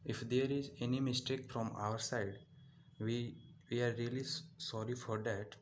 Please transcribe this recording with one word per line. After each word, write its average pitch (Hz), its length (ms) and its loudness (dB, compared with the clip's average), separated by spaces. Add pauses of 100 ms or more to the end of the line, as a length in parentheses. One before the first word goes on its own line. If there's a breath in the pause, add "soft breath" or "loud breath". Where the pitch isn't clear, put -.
If 113 140 -2 (100)
there 131 260 4
is 139 140 0 (100)
any 127 200 4
mistake 131 520 0
from 113 240 0
our 107 240 2
side, 101 380 0 (640 loud breath)
we, 117 360 0 (340)
we 120 120 2
are 120 140 4
really 120 260 -2
s-, - 220 -4 (140)
sorry 113 380 -2
for 113 280 -2
that। 107 380 -2